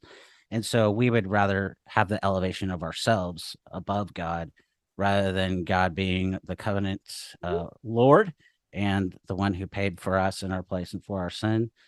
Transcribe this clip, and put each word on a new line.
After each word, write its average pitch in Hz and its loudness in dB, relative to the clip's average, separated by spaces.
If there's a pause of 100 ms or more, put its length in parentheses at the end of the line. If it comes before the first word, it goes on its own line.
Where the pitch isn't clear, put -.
(540)
And 110 -2
so 110 2
we 120 2
would 113 2
rather 98 2 (100)
have 107 2
the 104 -2
elevation 95 0
of 87 -6
ourselves 87 -2 (160)
above 101 -4
God 85 -6 (460)
rather 98 2
than 92 0
God 92 2
being 92 0
the 90 -6
covenant, 98 -4 (400)
uh, 87 -4 (180)
Lord 135 6 (380)
and 98 0 (100)
the 95 -6
one 95 0
who 92 -6
paid 98 -4
for 95 0
us 95 0
in 92 -6
our 92 -4
place 90 -8
and 90 -10
for 95 -6
our 87 -6
sin. 113 -2 (160)